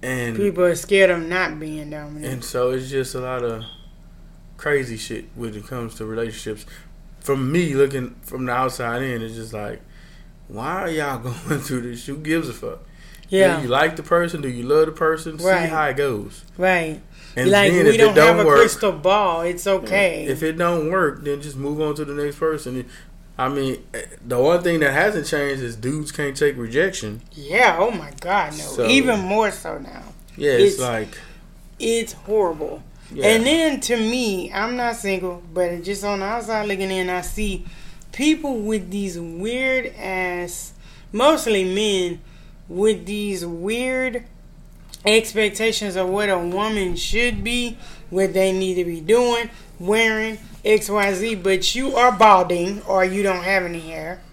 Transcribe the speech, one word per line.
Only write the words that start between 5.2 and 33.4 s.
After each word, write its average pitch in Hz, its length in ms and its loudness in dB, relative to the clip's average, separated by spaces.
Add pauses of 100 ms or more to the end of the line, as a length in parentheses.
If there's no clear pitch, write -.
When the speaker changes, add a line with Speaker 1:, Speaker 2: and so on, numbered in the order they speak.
Speaker 1:
when 117 180 -8
it 104 140 -12
comes 117 280 -8
to 110 80 -10
relationships. 110 600 -8 (540)
From 135 320 -2
me 170 220 2
looking 135 480 0
from 127 240 -8
the 123 60 -2
outside 123 500 -2
in, 123 200 -4
it's 113 140 -10
just 110 160 -12
like, 107 280 -8 (680)
why 151 340 -6
are 180 80 -4
y'all 143 280 -4
<laughs> 120 300 -8
going 143 120 0
through 131 220 -6
this? 120 240 -10
Who 143 100 -8
gives 156 320 -2
a 117 40 -10
fuck? - 280 -10 (480)
Speaker 2:
Yeah. 190 300 4
Speaker 1:
Do 143 40 -4
you 127 60 -4
like 151 260 2
the 165 80 -10
person? 170 380 2
Do 139 80 -4
you 120 160 -6
love 151 220 6
the 160 60 -6
person? 160 460 -2
See 170 80 0
Speaker 2:
Right. 175 220 4
Speaker 1:
how 160 180 0
it 135 100 -2
goes. 117 480 -4 (140)
Speaker 2:
Right. 175 420 2 (360)
Speaker 1:
And 127 160 2
Speaker 2:
Like, 202 180 6
Speaker 1:
then 180 140 4
Speaker 2:
we 220 60 10
Speaker 1:
if 220 40 8
it 220 40 2
Speaker 2:
don't 220 100 8
have 202 80 6
Speaker 1:
don't 165 240 8
Speaker 2:
a 165 40 4
Speaker 1:
work, 151 140 10
Speaker 2:
crystal - 340 6
ball. 175 500 2
It's 175 260 -4
okay. 185 580 2
Speaker 1:
if 139 160 -2
it 160 160 0
don't 170 320 2
work, 165 320 0
then 143 180 -4
just 147 160 -12
move 143 240 -4
on 151 140 0
to 151 100 -6
the 143 80 -10
next 147 280 -4
person. 143 440 -2 (540)
I 131 100 0
mean, 135 340 -4 (120)
eh, 113 80 -10 (240)
the 123 120 -2
one 165 240 4
thing 170 180 2
that 139 120 2
hasn't 165 340 0
changed 139 360 -2
is 117 120 -8
dudes 143 380 -6
can't 139 240 -6
take 139 220 2
rejection. 120 640 -2 (100)
Speaker 2:
Yeah, 160 480 2
oh 220 100 4
my 156 300 -8
God, 175 320 -2
no. 156 60 -12
Speaker 1:
So, - 280 -2
Speaker 2:
Even 254 340 4
more 202 300 0
so 160 280 -10
now. - 240 -16 (340)
Speaker 1:
yeah, 147 160 0
it's 185 220 6
Speaker 2:
It's, - 80 -6
Speaker 1:
like, 117 260 -2 (720)
Speaker 2:
it's 226 320 -2
horrible. 175 720 -2 (280)
Speaker 1:
Yeah. 135 180 2
Speaker 2:
And 226 180 4